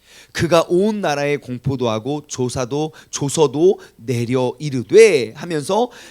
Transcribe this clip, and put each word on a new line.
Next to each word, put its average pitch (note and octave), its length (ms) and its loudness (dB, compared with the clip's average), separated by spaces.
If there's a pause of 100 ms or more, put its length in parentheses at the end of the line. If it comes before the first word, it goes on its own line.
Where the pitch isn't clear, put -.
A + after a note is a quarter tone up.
(320)
그가 E3 380 2
온 G3+ 320 0
나라에 D3 360 -2
공포도 B2+ 520 -4
하고 B2+ 380 -4
조사도, C3 680 -6 (160)
조서도 D3+ 680 2 (160)
내려 B2 640 -2
이르되 C#3 760 4
하면서 F3 560 -4 (220)